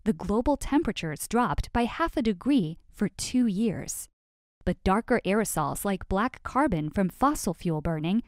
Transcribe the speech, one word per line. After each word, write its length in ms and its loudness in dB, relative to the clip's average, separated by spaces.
the 100 2
global 440 0
temperatures 720 -2
dropped 440 0
by 120 2
half 320 -2
a 60 0
degree 560 0
for 200 -2
two 360 0
years. 640 -2
But 200 -2
darker 400 4
aerosols 600 0
like 240 -2
black 360 -2
carbon 460 0
from 180 2
fossil 440 0
fuel 280 -2
burning 480 0